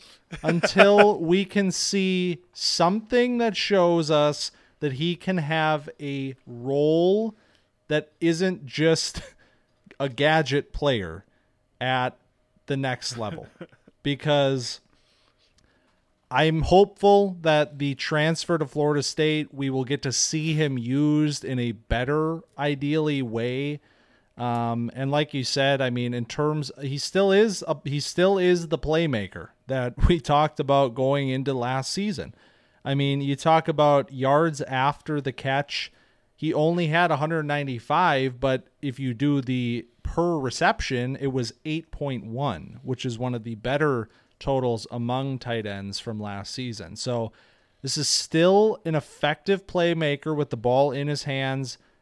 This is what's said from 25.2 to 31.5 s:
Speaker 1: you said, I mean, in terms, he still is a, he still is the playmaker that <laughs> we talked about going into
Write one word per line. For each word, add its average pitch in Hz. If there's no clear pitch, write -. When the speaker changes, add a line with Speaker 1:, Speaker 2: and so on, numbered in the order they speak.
Speaker 1:
you 131
said, 139
I 127
mean, 123
in 120
terms, 147
he 139
still 190
is 202
a, 156
he 143
still 190
is 180
the 160
playmaker 139
that 127
<laughs> -
we 175
talked 151
about 139
going 135
into 131